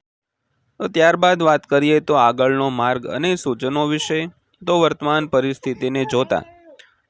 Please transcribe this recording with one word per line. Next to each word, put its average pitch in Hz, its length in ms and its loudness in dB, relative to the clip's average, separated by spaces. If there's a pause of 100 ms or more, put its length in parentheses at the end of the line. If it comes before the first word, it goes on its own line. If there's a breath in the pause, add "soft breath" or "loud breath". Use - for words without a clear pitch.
(800)
તો 127 80 -4
ત્યારબાદ 170 540 2
વાત 156 220 2
કરીએ 147 360 2
તો 151 140 -2
આગળનો 131 560 2
માર્ગ 123 380 -2
અને 160 280 -4
સૂચનો 139 520 -4
વિશે. 156 400 -4 (400)
તો 175 120 2
વર્તમાન 151 480 0
પરિસ્થિતિને 131 800 -2
જોતા 123 380 -2 (680 soft breath)